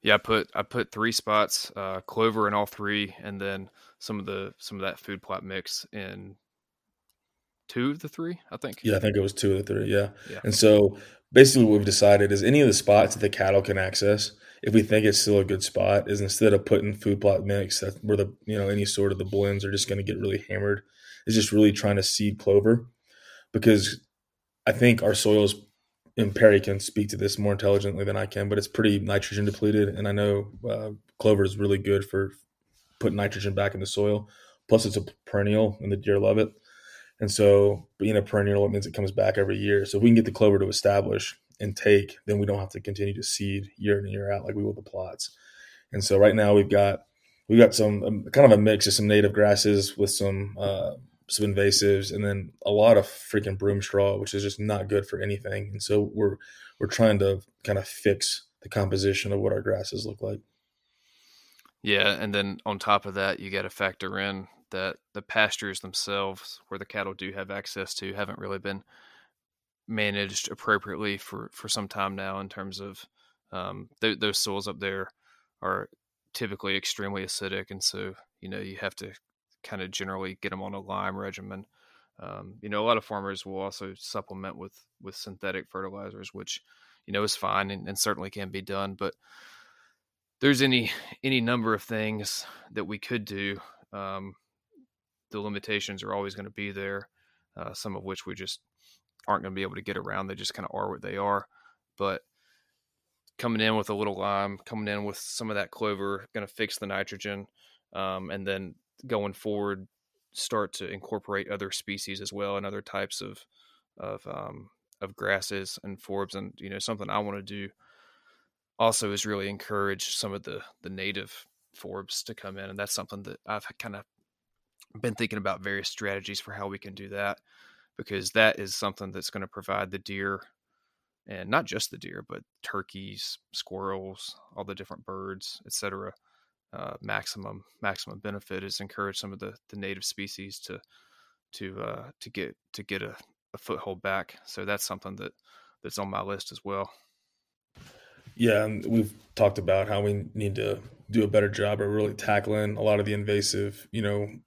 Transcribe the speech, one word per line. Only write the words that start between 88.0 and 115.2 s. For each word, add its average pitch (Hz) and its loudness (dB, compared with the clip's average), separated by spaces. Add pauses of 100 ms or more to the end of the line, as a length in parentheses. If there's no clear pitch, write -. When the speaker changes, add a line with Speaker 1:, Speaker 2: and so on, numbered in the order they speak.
Speaker 1:
can 98 -12
be 98 -10
done. 98 -8
But 95 -6 (1200)
there's 135 4
any, 127 2 (320)
any 131 0
number 117 0
of 104 -4
things 107 -6 (260)
that 104 -8
we 104 -8
could 113 -6
do. 98 -6 (320)
Um, 98 -12 (920)
the 107 -10
limitations 101 -6
are 101 -8
always 98 -6
gonna 98 -14
be 101 -10
there, 98 -10 (480)
uh, - -14
some 101 -10
of 101 -12
which 95 -12
we 98 -12
just 95 -12 (680)
aren't 104 0
gonna 95 -10
be 95 -6
able 95 -8
to 95 -12
get 101 -8
around. 95 -8
They 95 -10
just 98 -10
kinda - -12
are 98 -6
what - -12
they 98 -10
are. 101 -2 (500)
But 98 -6 (1120)
coming 113 -4
in 110 2
with 104 -4
a 107 -2
little 101 -4
lime, 98 -4
coming 107 -10
in 104 -6
with 101 -8
some - -10
of 107 -6
that 101 -6
clover, 98 -6
gonna 101 -8
fix - -8
the 101 -10
nitrogen, 98 -8 (460)
um, 95 -6
and 98 -10
then 95 -6 (320)
going 104 -4
forward, 101 -6 (460)
start 104 -4
to - -10
incorporate 101 -8
other 98 -8
species 98 -10
as 98 -12
well 101 -6
and 98 -6
other 101 -10
types 98 -8
of, 101 -16 (520)
of, 101 -12
um, - -14 (300)
of 101 -12
grasses 98 -6